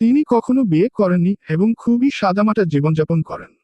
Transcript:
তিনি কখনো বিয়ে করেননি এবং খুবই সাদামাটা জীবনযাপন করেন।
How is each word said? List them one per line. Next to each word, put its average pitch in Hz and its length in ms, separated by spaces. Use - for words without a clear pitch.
তিনি 247 280
কখনো 254 360
বিয়ে 175 240
করেননি 180 460
এবং 196 300
খুবই 240 320
সাদামাটা 208 540
জীবনযাপন 156 580
করেন। - 280